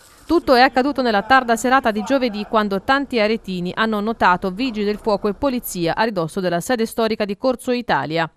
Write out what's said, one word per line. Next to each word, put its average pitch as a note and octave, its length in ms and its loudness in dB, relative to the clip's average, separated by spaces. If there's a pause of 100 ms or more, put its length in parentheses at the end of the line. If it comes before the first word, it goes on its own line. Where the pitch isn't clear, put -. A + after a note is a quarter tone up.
(280)
Tutto D#4+ 280 4
è A#3 40 6
accaduto C4+ 420 2
nella G#3+ 200 2
tarda A#3 340 2
serata B3+ 340 2
di G#3+ 140 -2
giovedì, A3 460 -2
quando G#3 320 0
tanti C4+ 360 0
aretini G3 560 -2
hanno A3 280 -2
notato G3 500 0
vigili G#3+ 320 -4
del G#3 140 -2
fuoco G#3 320 -2
e G3 40 -2
polizia G3+ 600 -2
a G#3+ 80 0
ridosso F#3+ 380 -4
della E3+ 180 -2
sede A3+ 260 -2
storica A3 380 -2
di G3+ 140 -4
Corso B3+ 340 -2
Italia. E3 640 -2